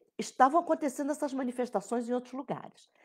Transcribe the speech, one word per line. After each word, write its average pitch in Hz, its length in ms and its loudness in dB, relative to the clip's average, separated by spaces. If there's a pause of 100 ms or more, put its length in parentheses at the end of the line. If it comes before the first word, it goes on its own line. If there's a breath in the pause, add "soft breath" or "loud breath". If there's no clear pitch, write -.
(200)
estavam 269 400 4
acontecendo 311 520 0
essas 294 220 -4
manifestações 247 720 -2
em 247 60 -2
outros 247 200 -4
lugares. - 580 -10 (140 soft breath)